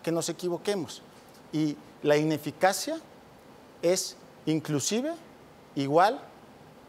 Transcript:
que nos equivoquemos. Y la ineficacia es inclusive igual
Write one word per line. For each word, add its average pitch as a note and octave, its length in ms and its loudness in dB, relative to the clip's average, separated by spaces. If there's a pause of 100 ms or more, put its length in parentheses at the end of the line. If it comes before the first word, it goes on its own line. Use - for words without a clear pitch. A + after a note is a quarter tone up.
que E3 100 -2
nos E3 160 0
equivoquemos. F3 720 -4 (520)
Y D3+ 240 0 (260)
la D3 160 6
ineficacia D#3+ 800 0 (840)
es F#3 360 0 (280)
inclusive D#3+ 680 -2 (600)
igual E3 460 4 (680)